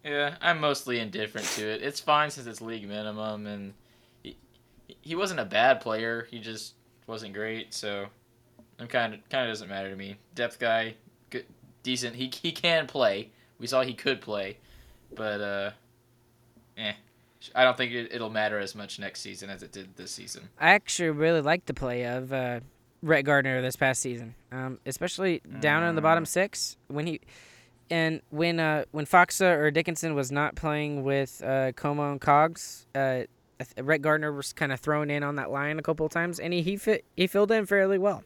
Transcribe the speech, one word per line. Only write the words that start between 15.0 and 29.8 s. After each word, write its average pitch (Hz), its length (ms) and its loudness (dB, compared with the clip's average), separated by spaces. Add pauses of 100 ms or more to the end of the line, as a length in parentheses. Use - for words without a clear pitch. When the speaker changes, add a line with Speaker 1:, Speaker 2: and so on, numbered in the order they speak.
Speaker 1:
but, 107 260 -4
uh, 101 300 -2 (1080)
eh. 107 160 -6 (640)
I 127 80 6
don't 127 140 8
think 123 160 0
it, 117 180 -4
it'll 117 200 -4
matter 107 280 0
as 98 160 -4
much 101 240 -12
next 98 220 -10
season 98 300 -12
as 95 120 -12
it 87 80 -16
did 95 260 -16
this 92 140 -14
season. - 380 -14 (100)
Speaker 2:
I 160 120 4
actually 180 400 2
really 156 320 2
liked 165 240 2
the 139 80 -6
play 123 320 -4
of, 131 260 -4
uh, 123 280 -2 (420)
Rhett 151 240 4
Gardner 135 340 4
this 127 160 -2
past 131 240 2
season, 120 340 -8 (160)
um, 131 360 -8
especially 180 560 -2 (180)
down 151 220 4
in 170 120 2
the 160 60 2
bottom 160 240 6
Speaker 1:
Mm. - 40 -8
Speaker 2:
six - 500 -2 (100)
when 147 180 -4
he, 165 140 -6 (680)
and 160 400 2
when, 165 280 0
uh, 156 340 2
when 151 120 -2
Faksa 180 540 6
or 151 120 6
Dickinson 160 440 0